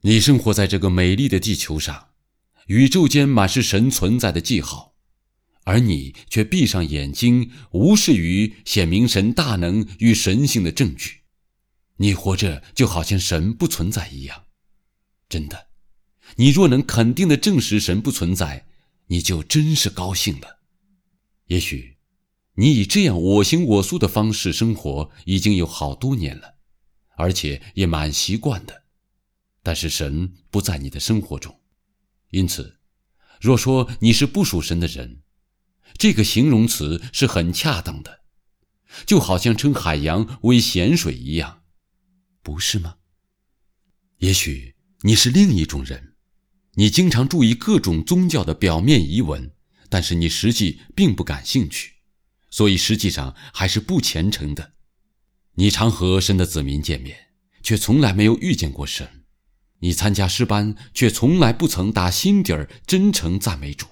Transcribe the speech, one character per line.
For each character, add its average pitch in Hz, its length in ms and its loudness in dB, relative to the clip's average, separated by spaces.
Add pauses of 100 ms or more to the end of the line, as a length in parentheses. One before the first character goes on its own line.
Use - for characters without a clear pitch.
你 110 140 6
生 139 180 6
活 110 160 2
在 98 140 2
这 98 100 -2
个 95 120 2
美 90 260 4
丽 131 140 0
的 95 100 0
地 107 160 -2
球 78 240 -6
上， - 300 -10 (580)
宇 123 220 6
宙 180 180 4
间 143 200 4
满 107 200 4
是 127 140 0
神 110 280 2
存 117 300 0
在 90 140 -2
的 82 80 -2
记 104 180 -2
号， - 380 -12 (680)
而 95 160 2
你 73 340 0 (160)
却 107 140 0
闭 151 240 2
上 90 180 -2
眼 71 280 -6
睛， 120 360 2 (220)
无 151 240 4
视 - 180 2
于 95 400 0 (120)
显 95 200 0
明 101 220 2
神 101 240 0
大 135 240 -2
能 92 320 -2 (120)
与 113 140 6
神 110 320 2
性 123 160 0
的 82 120 -2
证 90 200 -2
据。 - 280 -14 (760)
你 101 160 2
活 92 220 -2
着 82 260 -4 (140)
就 127 100 2
好 87 160 -2
像 95 160 -2
神 87 360 -2
不 - 120 -2
存 85 240 -4
在 87 200 -8
一 67 140 -14
样。 - 200 -18 (880)
真 76 180 -6
的， - 200 -16 (680)
你 135 140 6
若 180 180 4
能 131 180 2
肯 117 300 2
定 180 140 0
地 143 80 4
证 190 200 0
实 107 220 0
神 98 220 -2
不 139 100 -4
存 90 240 -2
在， 71 320 -6 (400)
你 87 140 -2
就 85 200 -2
真 151 320 0
是 104 160 0
高 92 240 -8
兴 90 280 -4
了。 - 180 -20 (840)
也 87 120 -2
许 62 380 -6 (600)
你 131 180 4
以 104 120 2
这 202 180 0
样 92 180 0
我 101 200 4
行 160 220 2
我 104 180 4
素 - 160 -4
的 107 80 2
方 107 280 -2
式 - 180 -4
生 113 240 -2
活 71 360 -8 (120)
已 92 160 -2
经 101 160 2
有 85 100 0
好 71 300 -8
多 135 180 -4
年 71 240 -6
了， - 180 -20 (600)
而 87 160 0
且 73 300 -4 (140)
也 95 100 0
蛮 78 260 -2
习 92 240 -4
惯 113 300 -6
的。 - 180 -20 (840)
但 85 80 -2
是 82 140 -6
神 80 460 -6 (180)
不 101 100 -2
在 90 160 -4
你 67 120 -10
的 69 100 -12
生 110 220 0
活 - 180 -12
中， - 220 -18 (680)
因 92 140 0
此， - 340 -10 (600)
若 123 160 4
说 131 340 0 (120)
你 113 100 6
是 143 140 2
不 202 180 -2
属 85 180 -2
神 85 160 -4
的 85 100 -2
人， 60 340 -12 (760)
这 214 140 2
个 107 100 0
形 123 280 2
容 113 180 4
词 80 340 -4 (120)
是 - 120 -4
很 87 280 -2
恰 127 280 -4
当 73 220 -14
的， - 200 -20 (840)
就 104 160 4
好 92 160 -2
像 113 180 0
称 143 180 0
海 80 220 -2
洋 92 460 -4
为 120 180 4
咸 113 380 0
水 78 160 -4
一 65 220 -8
样， - 280 -8 (800)
不 76 180 -10
是 - 180 -4
吗？ 85 180 -8 (1200)
也 95 160 0
许 67 420 -4 (280)
你 107 120 6
是 123 140 2
另 185 220 6
一 82 140 2
种 67 200 -8
人， 65 300 -14 (580)
你 107 160 4
经 175 200 4
常 123 160 2
注 156 160 0
意 117 120 4
各 202 260 0
种 82 240 -2
宗 180 240 0
教 147 160 0
的 78 100 -4
表 85 280 0
面 123 200 4
仪 80 200 -2
文， 69 320 -6 (340)
但 92 160 0
是 - 100 -4
你 85 140 0
实 101 240 0
际 95 300 -2 (120)
并 165 220 2
不 - 80 -6
感 69 220 -6
兴 101 240 -2
趣， - 240 -12 (560)
所 104 200 2
以 95 60 4
实 104 220 0
际 98 120 -2
上 67 240 -6 (200)
还 95 120 -4
是 101 140 -2
不 175 220 -2
虔 85 280 -2
诚 73 240 -6
的。 - 200 -12 (800)
你 101 160 4
常 110 200 2
和 95 300 0
神 98 160 0
的 90 100 2
子 78 160 -6
民 71 200 -4
见 71 180 -6
面， 64 160 -16 (460)
却 107 160 0
从 123 240 2
来 110 100 2
没 104 140 2
有 113 140 4
遇 - 140 -2
见 76 160 -4
过 69 160 -10
神。 - 360 -12 (580)
你 90 120 -2
参 101 220 0
加 98 120 0
诗 113 200 0
班， 104 320 -2 (160)
却 120 160 2
从 143 300 2
来 117 120 6
不 - 160 0
曾 95 240 -2
打 90 180 0
心 196 320 2
底 196 120 -2
儿 76 160 -6 (180)
真 190 240 2
诚 87 260 -2
赞 85 220 -4
美 71 140 -10
主。 - 180 -14